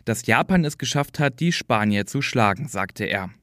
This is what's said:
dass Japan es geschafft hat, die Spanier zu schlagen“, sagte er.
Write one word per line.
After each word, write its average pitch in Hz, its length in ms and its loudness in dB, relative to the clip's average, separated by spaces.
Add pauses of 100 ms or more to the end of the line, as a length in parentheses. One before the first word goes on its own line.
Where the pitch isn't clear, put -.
dass 113 220 -4
Japan 170 380 4
es 147 140 -4
geschafft - 400 -4
hat, 139 220 0
die 170 100 2
Spanier 104 560 0
zu 139 160 -4
schlagen“, 104 460 2
sagte 98 360 -6
er. 95 260 -4 (120)